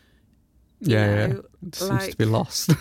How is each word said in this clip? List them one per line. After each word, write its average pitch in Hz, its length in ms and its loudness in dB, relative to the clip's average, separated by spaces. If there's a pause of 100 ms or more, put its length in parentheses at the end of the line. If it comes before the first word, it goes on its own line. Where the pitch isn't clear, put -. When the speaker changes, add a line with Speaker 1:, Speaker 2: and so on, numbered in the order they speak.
(800)
Speaker 1:
you 156 160 0
Speaker 2:
Yeah, 107 100 4 (100)
yeah. 104 120 2
Speaker 1:
know, - 160 -4 (240)
Speaker 2:
It 156 80 -14
seems 190 340 -2
to - 80 -10
be 110 80 2
Speaker 1:
like, 110 80 2
Speaker 2:
lost. - 480 -2